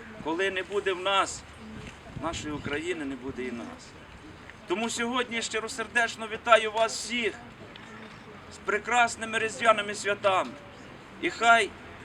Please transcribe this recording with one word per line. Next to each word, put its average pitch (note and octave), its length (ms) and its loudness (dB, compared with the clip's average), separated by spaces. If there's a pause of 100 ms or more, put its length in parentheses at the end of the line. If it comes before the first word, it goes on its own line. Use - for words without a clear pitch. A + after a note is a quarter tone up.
(240)
коли F3 280 0
не F#3+ 120 -2
буде F#3+ 300 0
в F3+ 60 -2
нас, F#3+ 440 2 (800)
нашої D3+ 300 -4
України D3+ 520 -4
не C#3 100 -6
буде B2 280 -8
і B2+ 80 -4
нас. G2 360 -10 (800)
Тому A3 220 0
сьогодні A#3 520 0
щиросердечно A3 880 0
вітаю A3 440 6
вас A3+ 220 4
всіх A3 400 0 (1200)
з - 120 -14
прекрасними A3 720 2
різдвяними G#3+ 560 4
святами. F#3+ 560 2 (680)
І E3 80 0
хай A3 400 8 (360)